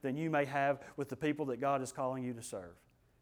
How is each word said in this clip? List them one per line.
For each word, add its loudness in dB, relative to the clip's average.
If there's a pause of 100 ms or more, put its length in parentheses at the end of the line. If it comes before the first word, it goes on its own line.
than 0
you 0
may 4
have 2 (160)
with -2
the -6
people 0
that -2
God 2
is -4
calling -2
you -2
to -10
serve. -10 (460)